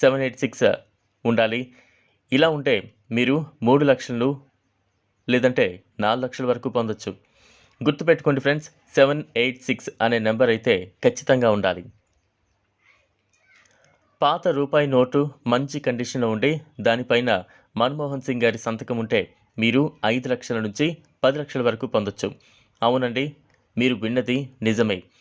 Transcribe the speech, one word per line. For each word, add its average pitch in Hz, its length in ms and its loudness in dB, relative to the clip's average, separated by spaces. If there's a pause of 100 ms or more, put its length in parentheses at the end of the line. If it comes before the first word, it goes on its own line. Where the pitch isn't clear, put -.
సెవెన్ 135 240 4
ఎయిట్ 123 180 -8
సిక్స్ 117 220 0 (580)
ఉండాలి. 117 380 0 (680)
ఇలా 151 180 4 (100)
ఉంటే 131 180 2 (400)
మీరు 127 200 2 (320)
మూడు 143 240 6
లక్షలు 123 380 -4 (960)
లేదంటే 123 400 2 (380)
నాలుగు 123 220 0
లక్షల 127 260 -6
వరకు 120 240 -6
పొందొచ్చు. 110 360 -6 (680)
గుర్తుపెట్టుకోండి 147 600 0
ఫ్రెండ్స్, 147 240 -2 (280)
సెవెన్ 143 260 4 (200)
ఎయిట్ 127 260 -4
సిక్స్ 120 200 -4 (180)
అనే 117 200 2
నెంబర్ 113 280 2
అయితే 113 200 0 (300)
ఖచ్చితంగా 123 520 2
ఉండాలి. 92 260 -2 (2500)
పాత 156 220 2 (140)
రూపాయి 143 340 0
నోటు 127 280 4 (340)
మంచి 139 320 -2
కండిషన్లో 120 480 -2
ఉండి 117 180 0 (360)
దానిపైన 120 420 0 (500)
మన్మోహన్ 139 460 -2
సింగ్ 123 200 -4
గారి 113 200 0
సంతకం 117 380 -4
ఉంటే 107 180 0 (400)
మీరు 117 200 4 (320)
ఐదు 127 200 -4
లక్షల 120 320 -6
నుంచి 107 220 -2 (360)
పది 139 180 2
లక్షల 139 260 -6
వరకు 117 280 -2
పొందొచ్చు. 104 320 -4 (540)
అవునండి, 123 420 0 (540)
మీరు 123 260 0
విన్నది 123 340 -2 (300)
నిజమే. 110 300 0 (240)